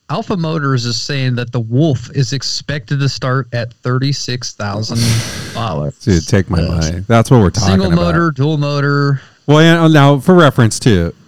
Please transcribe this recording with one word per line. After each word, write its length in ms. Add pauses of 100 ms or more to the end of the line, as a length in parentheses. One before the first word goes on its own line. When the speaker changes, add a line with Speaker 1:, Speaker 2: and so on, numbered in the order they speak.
Speaker 1:
Alpha 260
Motors 480
is 180
saying 340
that 180
the 80
Wolf 520
is 200
expected 640
to 80
start 460
at 220
thirty-six 800
thousand 440 (540)
dollars. 460
Speaker 2:
Dude, 280
take 220
my 100
Speaker 1:
Yes. 100
Speaker 2:
money. 380
That's 240
what 80
we're 100
talking 200 (100)
Speaker 1:
Single 140
Speaker 2:
about. 80 (120)
Speaker 1:
motor, 180
dual 260
motor. 640 (260)
Speaker 2:
Well, 160
yeah, 240
now, 320
for 160
reference, 440
too, 340 (140)